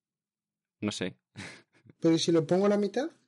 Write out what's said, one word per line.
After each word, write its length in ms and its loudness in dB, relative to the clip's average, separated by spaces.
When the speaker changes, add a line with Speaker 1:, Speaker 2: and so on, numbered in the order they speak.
Speaker 1:
no 100 -4
sé. 240 -8
Speaker 2:
¿Pero 160 4
y 40 2
si 120 -2
lo 160 2
pongo 180 2
a 40 4
la 80 2
mitad? 320 -2